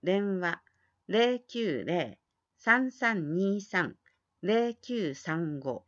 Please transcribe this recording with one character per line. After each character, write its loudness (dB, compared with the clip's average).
電 2
話、 -2
零 4
九 -2
零 -2
三 2
三 -2
二 0
三 -2
零 2
九 -4
三 -4
五。 -6